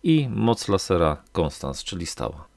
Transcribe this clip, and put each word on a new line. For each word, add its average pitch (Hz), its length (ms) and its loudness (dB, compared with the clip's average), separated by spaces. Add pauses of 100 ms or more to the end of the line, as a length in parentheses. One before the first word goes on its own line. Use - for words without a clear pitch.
i 156 280 4
moc 113 380 0
lasera 85 540 2 (100)
constants, 71 520 -4
czyli 85 220 -8
stała. 69 380 -8 (120)